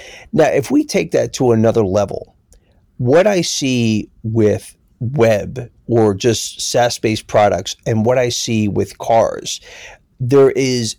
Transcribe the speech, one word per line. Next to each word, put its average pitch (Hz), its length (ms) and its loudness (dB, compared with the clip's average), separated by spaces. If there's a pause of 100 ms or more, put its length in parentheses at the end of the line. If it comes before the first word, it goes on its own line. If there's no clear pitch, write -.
(320)
Now, 151 140 4
if 127 240 -2
we 294 140 2
take 170 260 -4
that 117 240 -2
to 127 160 2
another 110 340 2
level, 98 520 -4 (600)
what 143 280 2
I 202 140 0
see 120 680 -2 (140)
with 107 540 0 (240)
web 123 680 -2 (200)
or 110 260 2
just - 460 -4
saas-based 120 680 -2
products 101 480 0 (120)
and 110 200 0
what 127 120 2
I 123 100 0
see 110 400 -2
with 101 300 -4
cars, - 600 -2 (600)
there 135 320 4
is 127 460 -2